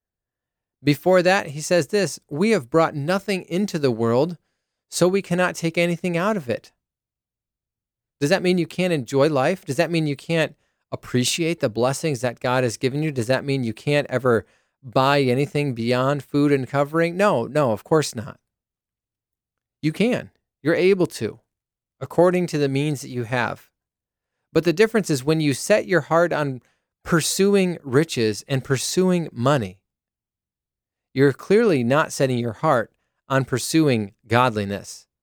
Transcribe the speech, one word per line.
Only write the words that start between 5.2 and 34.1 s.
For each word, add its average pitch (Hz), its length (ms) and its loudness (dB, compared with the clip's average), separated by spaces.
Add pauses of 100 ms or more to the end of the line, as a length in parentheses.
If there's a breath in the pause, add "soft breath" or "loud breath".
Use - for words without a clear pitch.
cannot 175 340 -2
take 165 200 -4
anything 175 400 -2
out 202 200 -2
of 139 120 -8
it." - 240 -6 (1500)
Does 143 100 0
that 180 120 0
mean 180 160 2
you 165 80 -2
can't 180 260 -2
enjoy 139 360 0
life? 151 360 -2
Does 135 120 -6
that 160 140 0
mean 160 160 0
you 143 80 -2
can't 160 400 -4 (380)
appreciate 156 640 -2
the 127 120 -2
blessings 127 500 -2
that 120 180 -4
God 127 240 0
has 120 140 -2
given 135 260 -2
you? 156 80 -2
Does 127 160 -4
that 127 180 0
mean 135 200 -2
you 113 80 -2
can't 147 360 -2
ever 123 380 0 (360)
buy 139 400 2
anything 135 520 0
beyond 127 480 -2
food 143 300 0
and 131 160 0
covering? 160 480 -2
No, 180 300 2
no, 131 260 0
of 127 100 -4
course 156 320 0
not. - 240 -10 (1400)
You 156 120 -2
can. 208 380 -2 (320)
You're 147 120 2
able 180 320 2
to, - 340 -6 (580)
according 180 500 2
to 156 100 -4
the 143 100 2
means 139 320 -2
that 135 80 -14
you 123 160 -6
have. 117 460 -4 (840)
But 160 100 2
the 170 80 2
difference 208 380 0
is 135 120 -2
when 160 180 0
you 147 120 2
set 208 340 0
your 175 160 0
heart 165 300 2
on 143 300 -4 (400)
pursuing 185 800 0
riches 120 640 -2
and 131 160 -2
pursuing 175 640 0
money, 120 500 -2 (1300)
you're 135 220 4
clearly 190 500 2
not 143 280 0
setting 131 260 0
your 117 160 -4
heart 135 360 0 (380)
on 135 160 0
pursuing 127 680 0 (120)